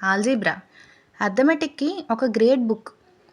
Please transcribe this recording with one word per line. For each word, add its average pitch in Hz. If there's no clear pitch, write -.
ఆల్జీబ్రా. 196
అర్థమెటిక్‌కి 285
ఒక 233
గ్రేట్ 226
బుక్. 220